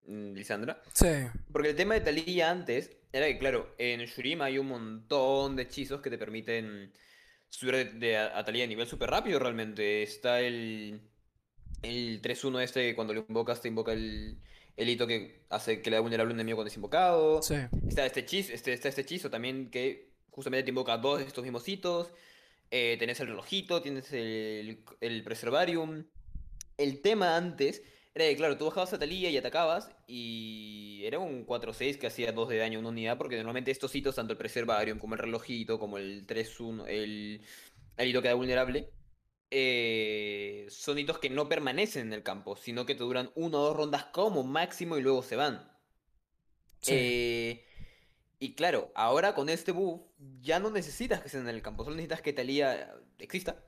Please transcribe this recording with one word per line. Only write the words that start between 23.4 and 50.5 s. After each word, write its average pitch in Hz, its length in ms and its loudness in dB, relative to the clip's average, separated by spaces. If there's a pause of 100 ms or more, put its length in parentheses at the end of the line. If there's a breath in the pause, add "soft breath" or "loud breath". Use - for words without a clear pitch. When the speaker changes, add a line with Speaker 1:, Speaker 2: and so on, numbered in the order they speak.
Speaker 1:
tienes 139 300 -8
el, 110 720 -4 (160)
el 117 240 -2
Preservarium. 156 840 0 (720)
El 139 240 0
tema 190 340 4
antes 160 460 0 (320 loud breath)
era 160 120 2
que, 147 100 6
claro, 147 220 2
tú 147 80 -2
bajabas 185 280 0
a 208 60 -2
Taliyah 175 300 0
y 143 80 2
atacabas 160 520 0 (160)
y 110 1000 -10
era 120 120 0
un 151 260 -6
cuatro 113 300 -4
seis 139 240 -2
que 123 100 -4
hacía 117 240 -2
dos 113 180 0
de 113 80 2
daño 110 200 2
a 110 40 -4
una 113 80 -4
unidad, 117 280 -2
porque 123 180 -4
normalmente 120 360 -2
estos 131 240 -2
hitos, 135 200 0
tanto 113 180 -2
el - 40 -6
Preservarium 110 600 0
como 110 160 -6
el 110 60 -4
relojito, 113 580 -2
como 104 180 -6
el 101 300 -8
tres 113 320 -4
uno, 113 280 -8
el... 104 540 -6 (540 loud breath)
el 127 120 2
hito 123 140 4
que 123 60 2
da 120 80 6
vulnerable, 127 560 2 (580)
eh, 107 1200 0
son 147 300 -2
hitos 147 200 -2
que 139 100 -2
no 143 180 0
permanecen 151 600 0
en 110 60 -6
el 107 100 -8
campo, 98 320 -6
sino 120 300 -6
que 135 100 0
te 123 80 -6
duran 123 300 -2
una 160 240 0
o 143 40 6
dos 151 160 4
rondas 151 280 0
como 185 380 2
máximo 165 540 0
y 139 40 2
luego 131 220 6
se 120 120 -4
van. 127 360 0 (1080)
Speaker 2:
Sí. 135 120 2
Speaker 1:
Eh, 120 680 2 (760 loud breath)
y 131 140 -6
claro, 156 400 2
ahora 143 400 6
con 143 160 2
este 165 220 0
buff 175 300 0 (400)
ya 156 180 4